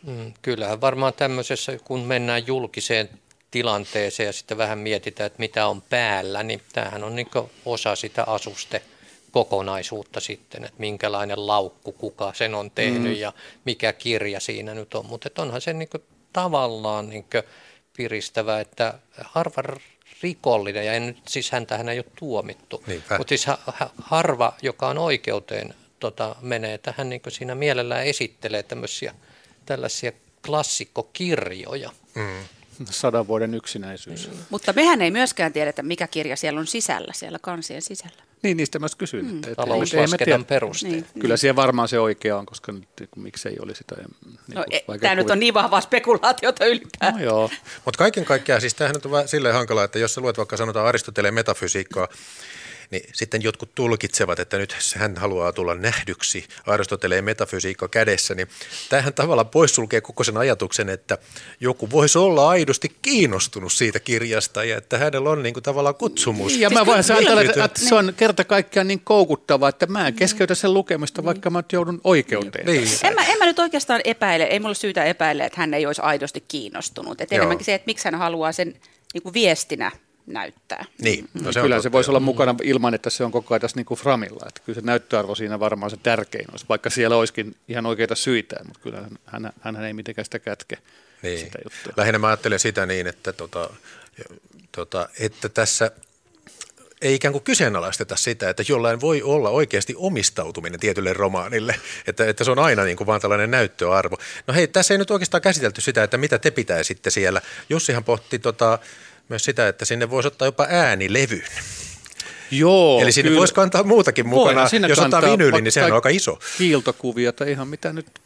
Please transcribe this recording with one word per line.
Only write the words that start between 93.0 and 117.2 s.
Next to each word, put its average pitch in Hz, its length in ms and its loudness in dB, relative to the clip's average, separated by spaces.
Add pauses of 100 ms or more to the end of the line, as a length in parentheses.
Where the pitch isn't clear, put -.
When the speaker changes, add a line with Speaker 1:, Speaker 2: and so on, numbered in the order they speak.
Speaker 3:
että, 90 260 -8
tota, 85 380 -8 (1000)
tota, 87 360 -6 (120)
että 110 280 -6
tässä 110 420 0 (1120)
ei 135 120 2
ikään 139 180 0
kuin 139 120 -6
kyseenalaisteta 101 720 0
sitä, 110 340 -2
että 101 180 -2
jollain 117 320 2
voi 147 220 0
olla 139 280 2
oikeasti 127 460 0
omistautuminen 85 840 -4
tietylle 95 320 0
romaanille, 101 640 0 (320)
että, 110 200 0
että 110 180 0
se 127 60 2
on 123 80 2
aina 127 260 4
niin 90 120 0
kuin 101 100 -4
vaan 104 140 2
tällainen 104 300 0
näyttöarvo. 95 680 2 (300)
No 127 80 -2
hei, 170 140 4
tässä 190 260 4
ei 196 40 2
nyt 196 120 0
oikeastaan 185 320 0
käsitelty 151 380 0
sitä, 113 220 2
että 107 160 2
mitä 135 200 2
te 151 120 4
pitäisitte 90 600 -2
siellä. 92 300 2 (300)
Jussihan 131 340 -2
pohti, 120 340 -2
tota, 113 400 2 (500)
myös 113 160 -4
sitä, 120 240 2
että 98 160 -4
sinne 117 260 -2
voisi 127 160 0
ottaa 139 220 0
jopa 143 220 2
äänilevyn. 110 720 2 (1080)
Speaker 2:
Joo, 156 520 8
Speaker 3:
Eli 120 100 8
sinne 143 160 6
Speaker 2:
kyllä. 160 100 8
Speaker 3:
voisi 185 160 6
kantaa 190 280 6
muutakin 190 460 6
mukana. 175 160 8 (100)
Speaker 2:
Voihan 131 160 6
siinä 202 180 4
Speaker 3:
Jos 147 100 6
ottaa 131 120 6 (100)
Speaker 2:
kantaa 214 180 6
Speaker 3:
vinylin, 151 260 6
niin 110 80 2
sehän 143 180 4
on - 20 4
Speaker 2:
vaikka 120 160 4
Speaker 3:
aika 156 80 4
iso. 90 220 -2 (200)
Speaker 2:
kiiltokuvia 123 760 2